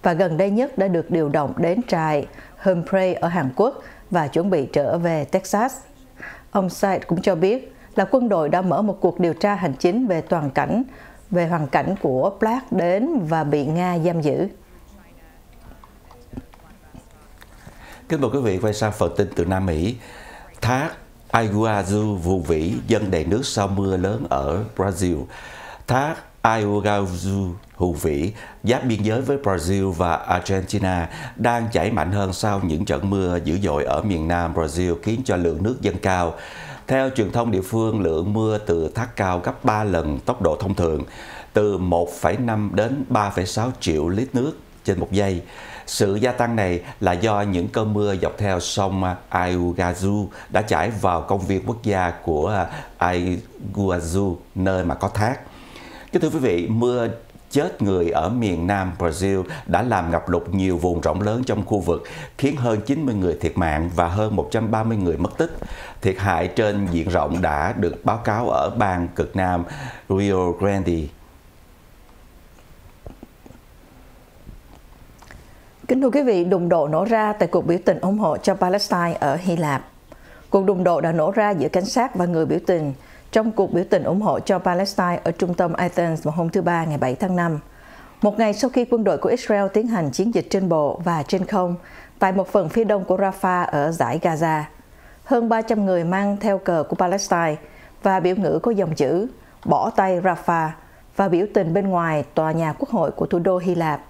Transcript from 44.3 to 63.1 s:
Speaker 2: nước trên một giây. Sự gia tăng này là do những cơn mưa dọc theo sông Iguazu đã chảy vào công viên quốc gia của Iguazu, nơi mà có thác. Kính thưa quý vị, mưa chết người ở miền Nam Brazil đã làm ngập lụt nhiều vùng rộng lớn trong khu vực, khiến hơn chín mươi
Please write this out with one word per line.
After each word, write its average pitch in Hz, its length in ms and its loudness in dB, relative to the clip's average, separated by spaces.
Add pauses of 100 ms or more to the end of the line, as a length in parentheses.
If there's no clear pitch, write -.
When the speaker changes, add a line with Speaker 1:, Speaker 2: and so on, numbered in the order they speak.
Speaker 2:
nước 139 180 0 (320)
trên 92 160 0
một 101 120 -4
giây. 95 300 0 (440)
Sự 101 280 0
gia 123 180 2
tăng 117 240 0
này 90 260 0 (180)
là 90 120 2
do 101 300 0
những 92 260 0
cơn 107 240 -2
mưa 101 240 0
dọc 85 220 -2
theo 95 220 0
sông 95 440 -2 (260)
Iguazu 90 960 0 (220)
đã 104 140 2
chảy 101 280 2
vào 92 320 0
công 98 180 0
viên 92 260 -2
quốc 113 160 -4
gia 92 280 0
của 87 560 0 (320)
Iguazu, 90 1400 -2 (200)
nơi 92 300 0
mà 80 100 0
có - 140 -2
thác. 110 320 -2 (720)
Kính 170 100 2
thưa 156 80 0
quý 156 80 -4
vị, 90 320 2
mưa 117 380 2 (420)
chết 165 320 0
người 90 280 2
ở 80 180 0
miền 101 380 0
Nam 95 320 -2
Brazil 92 460 0 (220)
đã 87 160 2
làm 95 280 0
ngập 80 180 -2
lụt 85 200 -2
nhiều 95 280 0
vùng 85 240 0
rộng 82 200 0
lớn 107 260 -2
trong 104 200 -2
khu 104 140 0
vực, 85 220 0 (360)
khiến 147 180 0
hơn 117 300 0
chín 143 200 0
mươi 120 80 0